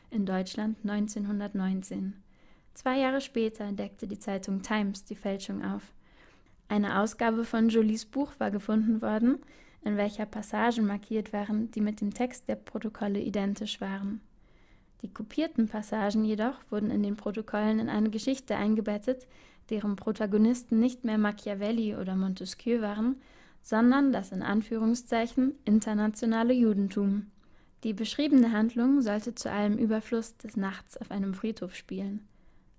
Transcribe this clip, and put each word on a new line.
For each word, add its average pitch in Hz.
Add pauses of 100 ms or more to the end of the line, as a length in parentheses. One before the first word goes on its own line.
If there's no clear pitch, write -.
(120)
in 202
Deutschland 190
neunzehnhundertneunzehn. 202 (600)
Zwei 262
Jahre 269
später 220
deckte 196
die 202
Zeitung 196
Times 202
die 208
Fälschung 196
auf. 196 (760)
Eine 208
Ausgabe 226
von 226
Jolies 220
Buch -
war 208
gefunden 220
worden, 233 (460)
in 208
welcher 208
Passagen 214
markiert 208
waren, 214
die 214
mit 208
dem 202
Text -
der 214
Protokolle 208
identisch 202
waren. 196 (800)
Die 190
kopierten 269
Passagen 214
jedoch 214 (100)
wurden 208
in 202
den 202
Protokollen 214
in 226
eine 214
Geschichte 220
eingebettet, 214 (420)
deren 208
Protagonisten 220
nicht 247
mehr 214
Machiavelli 208
oder 190
Montesquieu 190
waren, 214 (460)
sondern 247
das 196
in 190
Anführungszeichen 226 (100)
internationale 220
Judentum. 202 (580)
Die 220
beschriebene 233
Handlung 233
sollte 214
zu -
allem 208
Überfluss 220
des -
Nachts 196
auf -
einem 196
Friedhof 190
spielen. 196 (500)